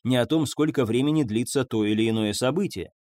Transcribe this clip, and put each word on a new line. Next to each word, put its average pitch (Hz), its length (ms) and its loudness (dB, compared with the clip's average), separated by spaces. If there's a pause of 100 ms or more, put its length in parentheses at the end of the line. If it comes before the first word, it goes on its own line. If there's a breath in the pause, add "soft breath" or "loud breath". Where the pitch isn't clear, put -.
ни 127 140 0
о 120 100 2
том, 156 200 0
сколько 147 380 0
времени 147 380 0
длится 120 420 -2
то 110 200 0
или 107 240 2
иное 110 240 0
событие. 131 580 -4 (120)